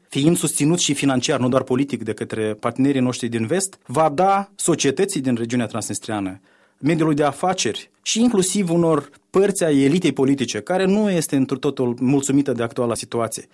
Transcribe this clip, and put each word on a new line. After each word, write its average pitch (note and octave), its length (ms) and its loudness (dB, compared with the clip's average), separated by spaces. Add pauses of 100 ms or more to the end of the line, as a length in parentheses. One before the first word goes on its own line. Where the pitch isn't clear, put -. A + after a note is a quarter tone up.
fiind D3+ 280 4
susținut D#3 420 0
și D3 160 0
financiar, C#3 460 0
nu B2+ 80 2
doar B2+ 140 2
politic, B2+ 400 -2
de G#2+ 100 -4
către A2+ 300 -6
partenerii A#2+ 580 -2
noștri B2 280 -2
din A#2 180 -4
vest, F3+ 400 -4
va D#3+ 220 2
da G3 460 2
societății D#3+ 640 0
din C3 140 0
regiunea A#2 320 -2
transnistreană, G#2 720 -8 (380)
mediului D#3 360 0
de D3 100 2
afaceri C#3+ 640 -2 (120)
și - 180 -2
inclusiv G3+ 500 2
unor E3 400 2 (200)
părți G3 340 2
ai C#3+ 180 4
elitei D3 300 2
politice, C3+ 480 0
care F#3 240 -2
nu G3+ 260 2
este E3 260 0
întru C3 200 0
totul B2+ 440 -2
mulțumită C#3 520 2
de A#2 100 -2
actuala A#2 320 -2
situație, - 600 -6